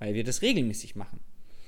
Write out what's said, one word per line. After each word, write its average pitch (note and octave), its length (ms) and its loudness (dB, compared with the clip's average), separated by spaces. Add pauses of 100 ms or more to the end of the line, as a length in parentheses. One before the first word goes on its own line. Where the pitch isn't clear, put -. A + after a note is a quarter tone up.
weil G#2 140 0
wir A2 100 2
das B2 180 2
regelmäßig C#3+ 540 2
machen. - 240 -4 (480)